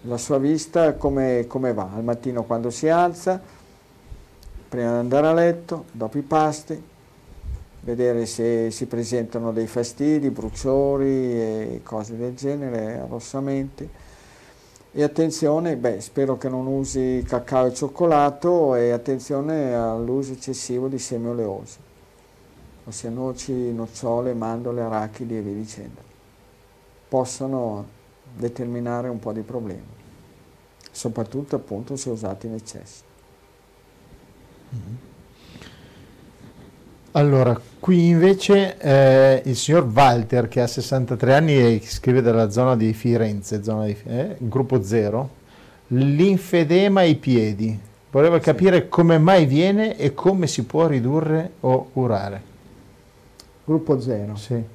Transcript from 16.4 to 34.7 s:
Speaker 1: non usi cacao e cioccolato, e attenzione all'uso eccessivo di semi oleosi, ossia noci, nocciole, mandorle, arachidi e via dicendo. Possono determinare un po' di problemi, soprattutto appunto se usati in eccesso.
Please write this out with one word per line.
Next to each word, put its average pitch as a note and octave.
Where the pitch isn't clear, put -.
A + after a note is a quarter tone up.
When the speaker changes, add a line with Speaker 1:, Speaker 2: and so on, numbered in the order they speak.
Speaker 1:
non B2+
usi C3
cacao B2+
e B2+
cioccolato, D3
e A#2+
attenzione C3+
all'uso A#2
eccessivo B2+
di C3+
semi A#2
oleosi, A2
ossia A2+
noci, B2+
nocciole, A#2
mandorle, A#2+
arachidi A2+
e G#2+
via G2+
dicendo. G#2+
Possono B2
determinare A#2+
un A#2
po' G#2+
di A2
problemi, G#2+
soprattutto C3
appunto A#2+
se C3+
usati G#2+
in A2
eccesso. -